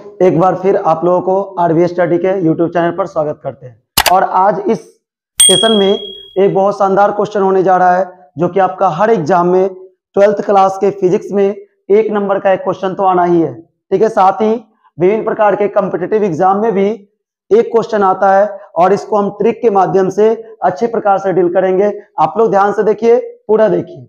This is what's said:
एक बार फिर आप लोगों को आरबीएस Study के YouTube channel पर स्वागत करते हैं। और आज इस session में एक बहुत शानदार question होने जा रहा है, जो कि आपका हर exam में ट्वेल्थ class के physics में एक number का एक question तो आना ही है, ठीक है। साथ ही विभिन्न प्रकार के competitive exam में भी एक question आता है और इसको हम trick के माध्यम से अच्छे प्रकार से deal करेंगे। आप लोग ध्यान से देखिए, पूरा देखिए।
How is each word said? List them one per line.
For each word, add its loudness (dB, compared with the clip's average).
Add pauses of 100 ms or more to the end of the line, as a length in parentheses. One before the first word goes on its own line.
(180)
एक 2
बार 2
फिर 0
आप 0
लोगों 2
को -4
आरबीएस 2
Study -2
के -2
YouTube 0
channel -2
पर -4
स्वागत -6
करते -12
हैं। -4
और 4
आज 0
इस -2 (600)
session 2
में 2
एक -4
बहुत 0
शानदार 2
question -4
होने 2
जा 2
रहा 2
है, -2 (300)
जो -2
कि -2
आपका 0
हर 0
exam 0
में 2
ट्वेल्थ -2
class 2
के 2
physics -2
में 0
एक 0
number -2
का 0
एक 0
question -4
तो -4
आना 2
ही 2
है, -2
ठीक -6
है। 2
साथ 2
ही 0 (480)
विभिन्न 0
प्रकार 0
के -2
competitive -2
exam 0
में 0
भी 0 (640)
एक 4
question 0
आता 2
है 4 (280)
और 4
इसको -2
हम 0
trick -2
के 2
माध्यम 0
से 2 (320)
अच्छे -2
प्रकार -2
से -2
deal 0
करेंगे। 0 (280)
आप 0
लोग 2
ध्यान 2
से -2
देखिए, 2
पूरा 0
देखिए। -4